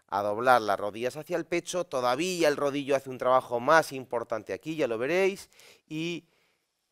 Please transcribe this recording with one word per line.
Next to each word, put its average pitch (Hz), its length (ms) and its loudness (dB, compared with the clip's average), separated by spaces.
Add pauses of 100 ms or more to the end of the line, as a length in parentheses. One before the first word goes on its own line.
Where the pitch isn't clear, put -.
a 101 140 0
doblar 117 380 4
las 101 180 0
rodillas 107 380 -6
hacia 160 220 -6
el 165 80 -6
pecho. 175 380 -4
Todavía 151 640 0
el 143 80 2
rodillo 139 380 -2
hace 135 140 -2
un 127 100 -10
trabajo 127 420 2
más 147 320 4
importante 113 600 -6
aquí, 156 240 -8
ya 147 120 0
lo 113 100 -2
veréis. 185 500 0 (400)
Y 165 380 -8 (640)